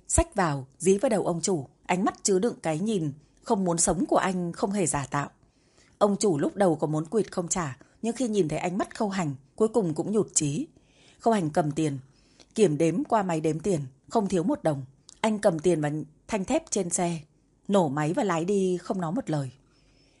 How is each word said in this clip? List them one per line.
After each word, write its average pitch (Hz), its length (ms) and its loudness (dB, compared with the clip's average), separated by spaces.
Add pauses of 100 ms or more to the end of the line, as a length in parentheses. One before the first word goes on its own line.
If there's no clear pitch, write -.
xách - 260 2
vào, 147 320 0 (120)
dí 190 200 4
vào 262 100 0
đầu 202 180 0
ông 170 140 -2
chủ, 160 260 -2 (200)
ánh 185 180 0
mắt 359 180 0
chứa 190 160 2
đựng 233 240 0
cái 156 160 -2
nhìn, 180 340 -2 (300)
không 196 220 0
muốn 170 140 2
sống 185 280 0
của 330 100 2
anh 180 360 0
không 202 180 -2
hề 196 160 0
giả 143 240 -2
tạo. 143 200 -2 (680)
Ông 202 180 4
chủ 190 220 2
lúc 180 180 -2
đầu 185 200 4
có 156 100 -2
muốn 156 200 -2
quỵt 208 260 -2
không 175 160 -4
trả, 156 300 -4 (240)
nhưng 226 140 -4
khi 254 120 -2
nhìn 196 200 2
thấy 151 100 -4
ánh 180 200 -4
mắt - 200 -6
Khâu 220 100 0
Hành, 180 260 -2 (220)
cuối 220 120 2
cùng 196 260 0
cũng 175 180 -4
nhụt 220 220 2
chí. 156 320 -2 (520)
Khâu 226 160 2
Hành 170 160 0
cầm 151 200 0
tiền, 147 280 -2 (560)
kiểm 160 240 4
đếm 170 260 2
qua 220 180 2
máy 170 180 -2
đếm 156 200 0
tiền, 180 200 0 (280)
không 208 200 0
thiếu 180 140 0
một 285 200 -2
đồng. 139 220 0 (360)
Anh 214 180 0
cầm 185 200 2
tiền 165 220 2
và 147 100 0 (380)
thanh 202 160 -4
thép 320 260 -2
trên 180 200 -2
xe, 170 300 -2 (480)
nổ 190 200 4
máy 151 240 0
và 254 120 0
lái 170 200 0
đi 185 380 0
không 190 180 -4
nói 165 120 -4
một 262 180 -4
lời. 139 200 -2 (680)